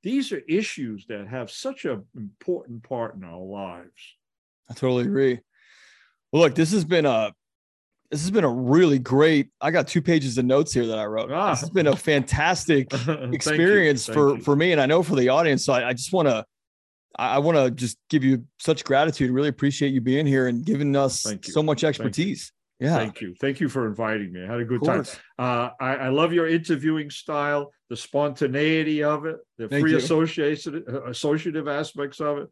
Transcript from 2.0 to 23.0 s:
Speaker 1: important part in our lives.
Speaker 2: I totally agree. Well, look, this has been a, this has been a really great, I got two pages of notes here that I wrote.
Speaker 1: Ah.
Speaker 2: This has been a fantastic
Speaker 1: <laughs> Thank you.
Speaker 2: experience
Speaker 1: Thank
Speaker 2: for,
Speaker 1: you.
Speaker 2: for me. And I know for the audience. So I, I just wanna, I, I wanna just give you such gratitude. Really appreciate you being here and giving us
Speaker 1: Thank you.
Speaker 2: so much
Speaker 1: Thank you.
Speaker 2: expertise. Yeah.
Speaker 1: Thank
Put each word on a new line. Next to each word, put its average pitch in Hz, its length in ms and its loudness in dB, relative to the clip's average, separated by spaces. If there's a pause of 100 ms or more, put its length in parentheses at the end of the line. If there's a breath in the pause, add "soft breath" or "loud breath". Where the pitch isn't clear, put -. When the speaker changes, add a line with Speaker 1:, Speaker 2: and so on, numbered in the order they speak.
Speaker 1:
important 117 680 -8
part 117 320 -8
in 95 100 -16
our 85 140 -16
lives. 92 760 -14 (520)
Speaker 2:
I 117 60 -14
totally 123 300 0
agree. 135 340 2 (960 soft breath)
Well, 156 100 6
look, 156 120 4
this 165 180 2
has 196 120 2
been 160 220 2
a, 110 260 0 (760)
this 147 120 -4
has 180 80 -2
been 202 140 2
a 127 80 4
really 139 460 4
great, 143 520 4 (100)
I 156 100 0
got 160 160 2
two 165 160 0
pages 139 340 2
of 127 80 0
notes 139 300 2
here 120 140 2
that 110 100 -4
I 107 80 -4
wrote. 110 260 -4
Speaker 1:
Ah. 175 180 0
Speaker 2:
This 127 100 0
has 160 100 -8
been 175 160 2
a 170 100 4
fantastic 147 920 0
Speaker 1:
<laughs> - 20 -6
Thank 123 140 -4 (140)
you. 127 120 -6
Speaker 2:
experience 156 760 2
Speaker 1:
Thank 110 80 -8
Speaker 2:
for, 143 220 4
Speaker 1:
you. - 60 -10
Speaker 2:
for 143 140 4
me. 175 160 4
And 151 80 4
I 135 60 4
know 160 160 4
for 151 140 0
the 127 120 4
audience. 143 360 2
So 143 80 2
I, 123 160 2
I 127 40 -2
just 123 200 -6
wanna, 143 320 2 (760)
I, 120 180 0
I - 20 4
wanna 143 320 4
just 120 260 -6 (140)
give 143 140 2
you 131 200 2 (140)
such 156 260 -2
gratitude. 143 460 2
Really 139 180 0
appreciate 139 460 -2
you 131 60 0
being 131 260 0
here 135 220 2
and 120 180 -2
giving 143 300 0
us 135 260 0
Speaker 1:
Thank 104 240 -8
you. - 60 -12
Speaker 2:
so 156 100 0
much 156 180 0
Speaker 1:
Thank 151 180 0
you. 113 60 -10
Speaker 2:
expertise. 151 480 -4 (280)
Yeah. 151 160 0
Speaker 1:
Thank 110 240 -4